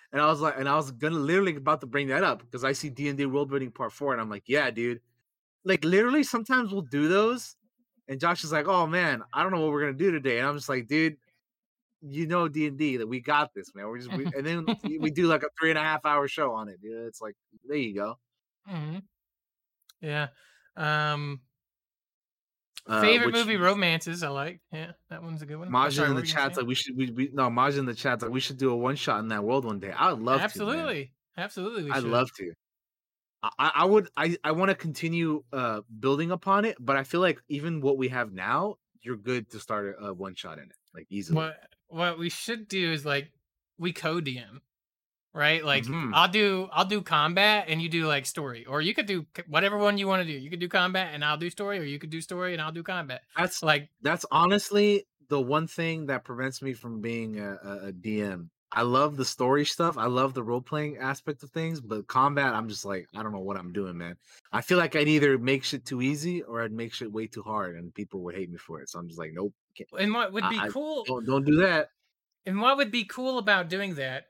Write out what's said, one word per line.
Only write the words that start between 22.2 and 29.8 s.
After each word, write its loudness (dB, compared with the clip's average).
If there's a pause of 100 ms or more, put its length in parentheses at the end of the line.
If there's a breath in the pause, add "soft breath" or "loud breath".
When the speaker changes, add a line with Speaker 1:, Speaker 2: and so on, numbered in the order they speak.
Speaker 1:
Uh, 4
Speaker 2:
favorite 4
Speaker 1:
which 2
Speaker 2:
movie 2
romances, 2
I -4
like. -6 (120)
Yeah, -10 (160)
that -14
one's -10
a -12
good -12
one. -4
Oh, 6
Speaker 1:
Majin 2
Speaker 2:
sorry, 2
Speaker 1:
in 2
Speaker 2:
what 2
Speaker 1:
the 0
Speaker 2:
were -4
you -2
gonna 2
Speaker 1:
chat's 0
Speaker 2:
say? 0
Speaker 1:
like, 0
"We 0
should," -4
we, 0
we, -2
no, 2
Majin 2
in -2
the -4
chat's 0
like, -4
"We 0
should -4
do 4
a 2
one 0
shot 0
in -4
that -2
world 2
one -4
day." -8